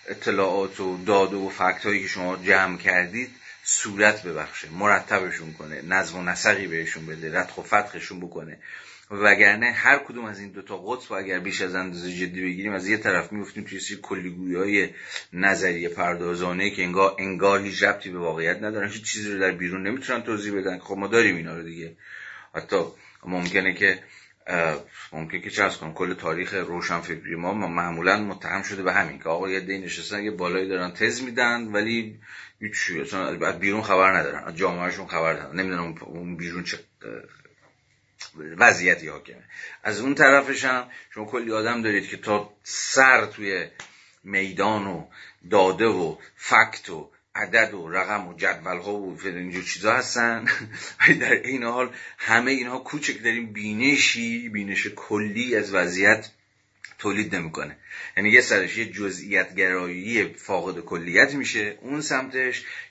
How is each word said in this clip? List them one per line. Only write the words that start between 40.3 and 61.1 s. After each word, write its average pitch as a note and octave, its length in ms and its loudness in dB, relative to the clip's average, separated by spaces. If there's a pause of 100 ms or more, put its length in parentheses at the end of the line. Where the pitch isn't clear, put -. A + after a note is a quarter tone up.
هم B2+ 220 0 (260)
شما G#2+ 120 -8
کلی A#2 260 -4
آدم A2+ 300 0
دارید G2+ 260 0
که G2+ 100 -10
تا G#2 360 0 (100)
سر B2+ 640 6
توی G2 420 -4 (560)
میدان G2 640 0
و E2 200 -8 (420)
داده F#2+ 360 6
و F2+ 320 2 (180)
فکت - 540 2
و D#2 220 -12 (240)
عدد G#2 380 2
و E2+ 160 -10
رقم F#2+ 380 -2
و F2 60 -14
جدول‌ها F2 600 -2
و F#2+ 240 -8
فلان F#2 200 -8
اینجور F2+ 260 -6
چیزا G2+ 300 0
هستن A#2 520 0 (260)
<laughs> - 300 -14
ولی - 120 8
در B2 180 2
این B2 320 0
حال A#2+ 260 0 (280)
همهٔ A#2+ 340 4
اینها B2+ 280 -2
کوچکترین A#2 720 -4
بینشی، A#2 960 0
بینش G2+ 460 -4
کلی G#2+ 600 -2
از G2 180 0
وضعیت F#2+ 560 4 (680)
تولید G2 360 -2
نمی‌کنه. D#2+ 420 -6 (400)
یعنی G2+ 120 2
یه A#2+ 120 10
سرش G2+ 360 2
یه A2+ 80 -2
جزئیت F#2+ 720 -2
گرایی F#2 800 0
فاقد F2+ 460 -4
کلیت F2 540 2